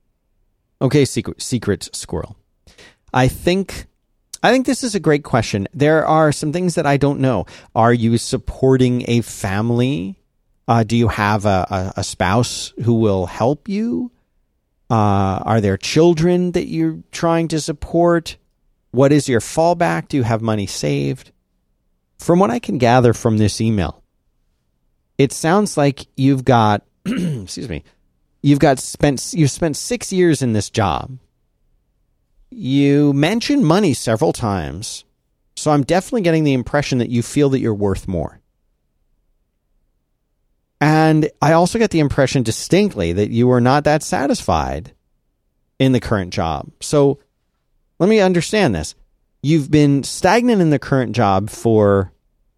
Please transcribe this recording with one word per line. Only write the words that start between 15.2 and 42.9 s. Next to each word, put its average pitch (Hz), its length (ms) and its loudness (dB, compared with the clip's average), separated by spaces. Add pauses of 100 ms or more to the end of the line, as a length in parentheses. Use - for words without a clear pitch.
are 110 160 2
there 98 160 0
children 175 720 2
that 175 160 -4
you're 160 320 -4 (120)
trying 165 360 -2
to 156 140 -4
support? 170 760 0 (560)
What 135 220 4
is 139 160 2
your 117 100 2
fallback? 170 720 -2
Do 156 80 -4
you 127 60 0
have 113 180 -2
money 107 260 -2
saved? 139 640 -6 (880)
From 175 200 2
what 208 120 2
I 240 80 -2
can - 180 -6
gather 120 360 4
from 110 240 0
this 107 240 0
email, 107 420 -2 (1120)
it 139 140 2
sounds 185 460 0
like 143 300 0 (100)
you've 135 260 0
got, 110 380 4 (120)
<clears throat> - 120 -20
excuse 156 640 -6
me, 76 140 -8 (580)
you've 143 180 2
got 139 200 2
spent, - 560 -4
you've 156 160 2
spent 156 260 -4
six - 340 -8
years 175 300 2
in 120 120 0
this 104 160 -2
job. 101 480 -4 (1300)
You 143 640 2
mentioned 214 520 0
money 165 280 2
several 123 400 0
times, 92 720 -6 (500)
so - 160 -2
I'm 143 120 2
definitely 185 380 -2
getting 160 220 2
the 143 100 2
impression 131 460 -2
that 117 100 -2
you 120 120 -2
feel 143 280 0
that 135 100 0
you're 113 140 -2
worth 101 340 -2
more. 85 320 -6 (2500)
And 156 480 2 (120)
I 147 120 4
also 175 260 2
get 220 120 0
the 165 80 0
impression 139 440 0
distinctly 110 720 0